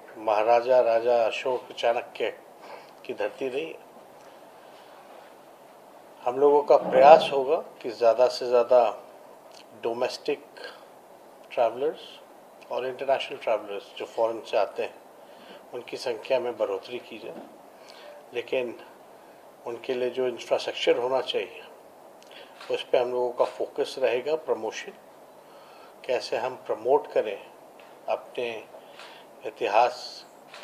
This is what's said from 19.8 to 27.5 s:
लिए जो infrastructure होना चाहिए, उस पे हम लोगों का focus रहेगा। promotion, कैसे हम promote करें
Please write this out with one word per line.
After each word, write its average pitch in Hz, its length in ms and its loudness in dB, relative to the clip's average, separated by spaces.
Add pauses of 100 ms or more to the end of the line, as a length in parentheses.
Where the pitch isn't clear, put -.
लिए 123 160 -2
जो 127 180 -2
infrastructure 123 680 -2
होना 127 220 0
चाहिए, - 400 -6 (1120)
उस 123 120 -4
पे - 160 0
हम 123 120 0
लोगों 123 200 -2
का 120 140 0
focus - 540 -6
रहेगा। 127 360 0
promotion, 113 580 -6 (1120)
कैसे 131 320 -4
हम 120 180 -4
promote 123 580 0
करें 107 340 -2 (600)